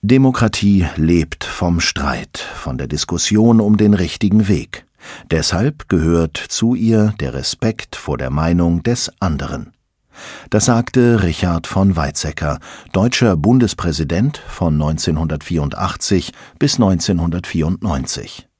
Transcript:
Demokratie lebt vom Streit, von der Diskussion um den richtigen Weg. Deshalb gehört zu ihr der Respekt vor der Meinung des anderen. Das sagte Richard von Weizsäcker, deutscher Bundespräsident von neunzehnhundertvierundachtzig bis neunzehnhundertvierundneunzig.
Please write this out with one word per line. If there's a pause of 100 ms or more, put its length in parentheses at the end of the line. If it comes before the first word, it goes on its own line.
Demokratie
lebt
vom
Streit,
von
der
Diskussion
um
den
richtigen
Weg. (440)
Deshalb
gehört
zu
ihr
der
Respekt
vor
der
Meinung
des
anderen. (760)
Das
sagte
Richard
von
Weizsäcker, (340)
deutscher
Bundespräsident
von
neunzehnhundertvierundachtzig (260)
bis
neunzehnhundertvierundneunzig. (120)